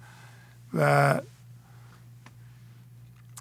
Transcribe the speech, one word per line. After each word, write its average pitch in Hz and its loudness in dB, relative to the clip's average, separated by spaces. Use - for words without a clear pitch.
و 143 0